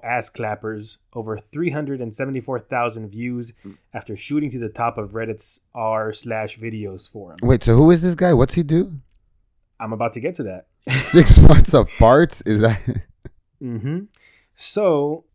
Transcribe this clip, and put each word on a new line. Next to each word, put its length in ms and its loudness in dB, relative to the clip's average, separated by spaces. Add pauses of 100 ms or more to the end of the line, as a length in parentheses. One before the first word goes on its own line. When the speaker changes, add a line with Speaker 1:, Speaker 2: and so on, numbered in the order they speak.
Speaker 1:
ass 240 -6
clappers, 720 -10 (160)
over 240 -10
three 320 -8
hundred 300 -10
and 140 -12
seventy-four 460 -8
thousand 480 -8
views 440 -12 (420)
after 220 -14
shooting 340 -8
to 80 -12
the 100 -10
top 300 -8
of 140 -12
Reddit's 480 -12 (140)
r 380 -6
slash 460 -10
videos 500 -14
forum. 340 -20
Speaker 2:
Wait, 220 0
so 100 4
who 160 6
is 120 2
this 120 -2
guy? 200 0
What's 200 0
he 80 -2
do? 380 -4 (800)
Speaker 1:
I'm 120 -10
about 220 -6
to 60 -12
get 160 -8
to 80 -12
that. 220 -14 (200)
<laughs> 20 -12 (220)
Speaker 2:
Six 300 8
months 320 10
of 160 4
farts? 580 2
Is 140 0
that 200 0 (420)
<laughs> 400 -20
Speaker 1:
Mm-hmm. 380 -10 (600)
So 640 -2 (100)